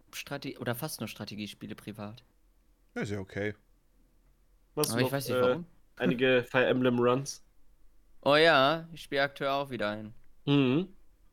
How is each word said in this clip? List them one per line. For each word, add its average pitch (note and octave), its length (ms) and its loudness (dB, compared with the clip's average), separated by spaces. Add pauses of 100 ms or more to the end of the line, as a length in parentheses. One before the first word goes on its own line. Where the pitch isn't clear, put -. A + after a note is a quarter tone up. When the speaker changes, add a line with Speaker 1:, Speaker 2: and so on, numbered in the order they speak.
(120)
Speaker 1:
Strate-, - 460 -12
oder A#2+ 160 -4
fast D3 260 -10
nur A2+ 80 -8
Strategiespiele G#2 680 -12
privat. G#2+ 480 -14 (720)
Speaker 2:
Ja, A#3+ 80 -6
ist A2+ 80 -6
ja G2+ 80 -6
okay. G2+ 360 -6 (1200)
Speaker 3:
Machst D3 160 0
du A2 40 -4
Speaker 1:
Aber A#2+ 60 2
ich B2+ 60 4
Speaker 3:
noch, B2+ 60 -2
Speaker 1:
weiß C3+ 160 -4
nicht, B2 80 0
Speaker 3:
äh, B2+ 60 2
Speaker 1:
warum. C#3+ 240 0 (300)
Speaker 3:
einige B2+ 520 2
Fire B2 180 4
Emblem B2+ 320 2
Runs? B2 440 0 (800)
Speaker 1:
Oh C#3+ 140 4
ja, D#3+ 560 4
ich D3+ 100 -16
spiel C#3 180 -2
aktuell C#3 300 -2
auch C#3 200 -2
wieder G#2+ 200 -2
einen. G#2+ 240 -8 (320)
Speaker 3:
Mhm. C#3+ 420 4 (440)